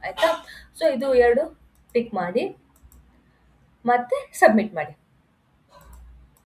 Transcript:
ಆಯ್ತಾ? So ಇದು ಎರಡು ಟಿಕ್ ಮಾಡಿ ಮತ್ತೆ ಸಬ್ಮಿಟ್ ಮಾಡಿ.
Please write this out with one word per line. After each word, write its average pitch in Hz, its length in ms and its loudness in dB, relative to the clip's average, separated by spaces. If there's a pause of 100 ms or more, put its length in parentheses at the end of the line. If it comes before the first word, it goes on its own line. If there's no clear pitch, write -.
ಆಯ್ತಾ? 320 400 -2 (340)
So 294 180 0
ಇದು 269 160 -2
ಎರಡು 247 460 2 (340)
ಟಿಕ್ 233 200 -2
ಮಾಡಿ 202 440 -4 (1300)
ಮತ್ತೆ 247 480 -2
ಸಬ್ಮಿಟ್ 214 420 2
ಮಾಡಿ. 151 220 -10 (1500)